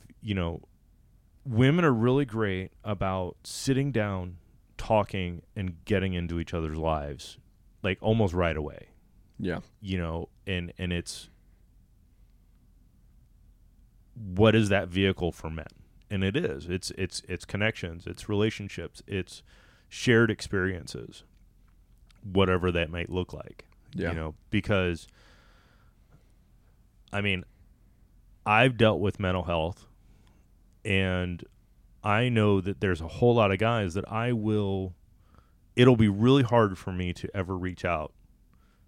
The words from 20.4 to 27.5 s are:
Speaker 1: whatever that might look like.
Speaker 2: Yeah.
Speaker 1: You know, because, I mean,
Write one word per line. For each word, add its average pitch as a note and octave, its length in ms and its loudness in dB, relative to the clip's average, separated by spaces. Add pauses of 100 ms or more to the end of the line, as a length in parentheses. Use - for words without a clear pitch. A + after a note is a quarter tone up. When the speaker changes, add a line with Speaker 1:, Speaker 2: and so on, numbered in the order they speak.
Speaker 1:
whatever F#2 500 2
that E2+ 180 -2
might E2+ 200 -8
look F2+ 220 -4
like. - 340 -16 (280)
Speaker 2:
Yeah. F2 160 -4
Speaker 1:
You E2+ 60 -4
know, D#2 180 -8 (160)
because, F#2 560 0 (2000)
I G2+ 80 -4
mean, F#2+ 240 -2 (1000)